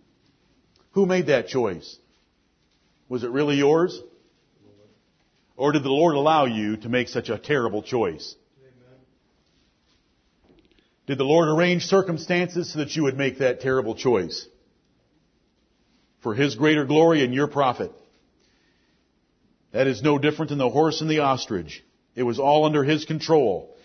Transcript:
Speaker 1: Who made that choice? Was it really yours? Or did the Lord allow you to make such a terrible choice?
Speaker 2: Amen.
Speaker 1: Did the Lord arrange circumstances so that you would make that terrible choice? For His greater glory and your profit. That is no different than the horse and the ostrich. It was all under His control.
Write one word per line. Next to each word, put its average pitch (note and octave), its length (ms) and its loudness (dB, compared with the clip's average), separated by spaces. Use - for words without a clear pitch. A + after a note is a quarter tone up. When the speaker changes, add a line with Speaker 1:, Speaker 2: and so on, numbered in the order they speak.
Speaker 1:
Who G3 140 2
made F3+ 220 0
that C3 200 2
choice? G#2+ 500 -4
Was B2 160 -6
it A#2+ 60 -6
really C#3+ 260 0
yours? D#3 460 2
Or C#3+ 180 0
did D3 100 0
the C#3 60 -4
Lord D3+ 260 2
allow D3 300 2
you G#2+ 320 -2
to A2+ 120 -12
make A#2+ 200 -2
such A#2 180 -6
a G#2+ 100 -4
terrible A2+ 440 -2
choice? G2 540 -4
Speaker 2:
Amen. B2+ 380 -20
Speaker 1:
Did C#3 120 -4
the C3+ 80 0
Lord D#3 240 4
arrange F3 340 2
circumstances F3+ 880 0
so D#3 80 -6
that D3 160 -6
you D#3+ 80 0
would C3+ 140 0
make C3+ 220 -2
that B2+ 200 0
terrible C3 340 -2
choice? G2+ 540 -2
For A2+ 120 -6
His C3 220 0
greater D3+ 300 2
glory D#3 400 4
and B2 80 -4
your C#3+ 140 0
profit. B2+ 440 -2
That C3 140 0
is A2+ 140 -2
no D3 160 2
different D3 320 -2
than D3 100 -4
the B2 100 0
horse D3 320 0
and D#3 80 -4
the D#3 100 0
ostrich. B2 640 -4
It B2 80 -4
was A#2+ 160 -2
all D3 240 4
under D3+ 220 2
His D3+ 180 0
control. D3 800 0